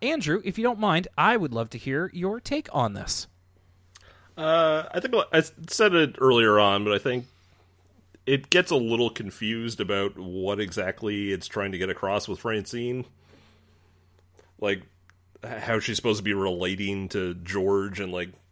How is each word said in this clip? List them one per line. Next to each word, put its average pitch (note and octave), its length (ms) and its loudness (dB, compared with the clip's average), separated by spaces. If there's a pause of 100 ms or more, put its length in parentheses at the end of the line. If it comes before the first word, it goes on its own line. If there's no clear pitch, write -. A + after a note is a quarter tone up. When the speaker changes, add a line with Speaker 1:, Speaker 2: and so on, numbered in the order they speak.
Speaker 1:
Andrew, A3 420 -2
if - 120 -6
you A3 60 -2
don't A#3+ 160 0
mind, F#3+ 300 0 (100)
I G3+ 180 4
would D#3 180 -2
love A2+ 160 -4
to B2 80 -12
hear C#3+ 340 -4
your F#3+ 260 -4
take C#4+ 320 -6
on A#2 240 0
this. - 320 -6 (1080)
Speaker 2:
Uh, D#3+ 560 4
I F3 80 -2
think A#3+ 140 -2 (180)
I D#3+ 100 6 (260)
said G#3 260 4
it D3+ 260 4
earlier A#2 400 8
on, G2+ 240 4
but G#2 80 2
I G2+ 60 4
think B2 280 -2 (1000)
it C#3 220 0
gets F3+ 220 4
a E3+ 60 2
little A#2 340 2
confused A2+ 720 -8
about G2 360 -2
what F#2+ 400 -4
exactly G2+ 720 -4
it's F#2 160 -4
trying G2 260 -6
to F#2+ 40 -6
get F2+ 140 -4
across G2 360 -4
with F#2+ 120 -8
Francine. A#2+ 680 -6 (1500)
Like, G2+ 260 -4 (600)
h-, A2+ 60 -14 (100)
how A2+ 180 -2
she's G#2 180 -4
supposed G#2+ 240 0
to F#2+ 40 -8
be G#2 80 0
relating F#2+ 800 -2
to F#2 240 -4
George F#2+ 640 -2
and, F#2 120 -6
like, F2+ 180 -6 (220)